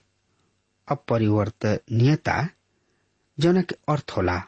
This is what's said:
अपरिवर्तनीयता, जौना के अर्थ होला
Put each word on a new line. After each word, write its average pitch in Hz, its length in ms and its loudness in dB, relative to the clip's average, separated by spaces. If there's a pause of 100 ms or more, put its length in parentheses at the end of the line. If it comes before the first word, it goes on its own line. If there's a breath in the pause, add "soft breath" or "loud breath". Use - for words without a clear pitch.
(880)
अपरिवर्तनीयता, 113 1600 0 (920)
जौना 175 220 2
के - 120 -6 (140)
अर्थ 147 220 -4
होला 90 380 -2